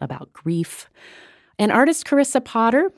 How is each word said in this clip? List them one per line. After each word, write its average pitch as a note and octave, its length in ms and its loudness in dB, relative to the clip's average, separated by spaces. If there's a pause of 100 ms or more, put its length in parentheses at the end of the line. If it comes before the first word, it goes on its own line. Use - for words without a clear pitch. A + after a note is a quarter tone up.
about - 320 -12
grief. - 580 -6 (720)
And G#3 120 2
artist D4 320 2
Carissa C#4 400 0
Potter, B3 540 0